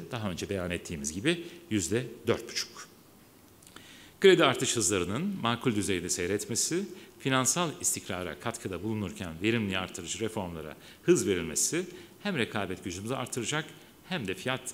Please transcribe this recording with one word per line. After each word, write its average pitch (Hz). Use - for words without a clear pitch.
daha 107
önce 85
beyan 90
ettiğimiz 82
gibi 151
yüzde 107
dört -
buçuk. -
Kredi 175
artış 127
hızlarının 104
makul 117
düzeyde 90
seyretmesi, 107
finansal 135
istikrara 90
katkıda 95
bulunurken 104
verimli 104
artırıcı 87
reformlara 85
hız 160
verilmesi 90
hem 202
rekabet 101
gücümüzü 95
artıracak 127
hem 151
de 92
fiyat -